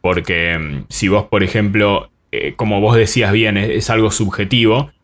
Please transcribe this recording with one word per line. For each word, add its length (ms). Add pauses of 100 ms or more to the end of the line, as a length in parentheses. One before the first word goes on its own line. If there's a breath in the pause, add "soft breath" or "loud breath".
Porque, 580
mm, 300
si 200
vos, 160
por 180
ejemplo, 680 (220)
eh, 240
como 240
vos 160
decías 340
bien, 280
es, 120
es 200
algo 200
subjetivo 800 (140)